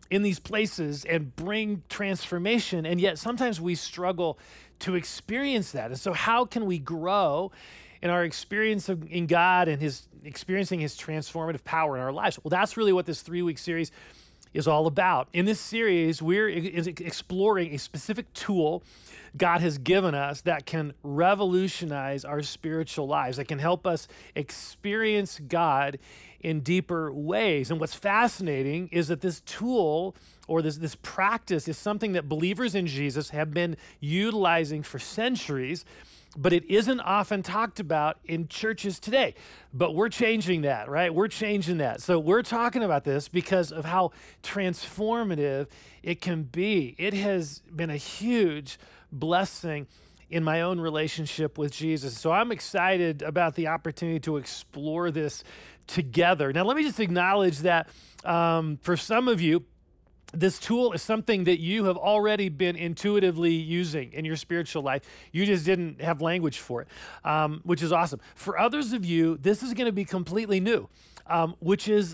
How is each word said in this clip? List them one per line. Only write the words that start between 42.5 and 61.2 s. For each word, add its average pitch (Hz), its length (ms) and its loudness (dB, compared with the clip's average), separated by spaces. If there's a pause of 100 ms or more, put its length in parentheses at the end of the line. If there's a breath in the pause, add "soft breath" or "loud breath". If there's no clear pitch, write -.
about 156 220 2
this 143 220 0
because 175 440 0
of 156 140 -8
how 175 260 2 (320 loud breath)
transformative 185 1200 -2 (380 loud breath)
it 165 180 -4
can 165 220 -2
be. 160 560 0
It 202 160 -2
has 190 480 -2 (120)
been 165 140 -2
a 147 80 -4
huge 170 800 0 (340 loud breath)
blessing 160 760 -2 (420 soft breath)
in 165 140 0
my 160 180 2
own 180 180 0
relationship 156 800 -2
with 147 140 -2
Jesus. 143 480 -4
So 160 120 0
I'm 226 200 2
excited 175 720 0
about 160 320 0
the 165 120 -2
opportunity 165 520 -4
to 156 180 -2
explore 156 720 -4
this 151 340 -4 (440 loud breath)
together. 151 640 2
Now, 175 120 2
let 262 120 2
me 311 60 2
just 247 160 -2
acknowledge 180 600 2
that, 170 280 4 (380 loud breath)
um, 165 580 2
for 175 120 2
some 233 320 0
of 208 140 2
you, 170 220 4 (720)
this 180 260 2
tool 233 320 2
is 165 100 -4
something 214 440 0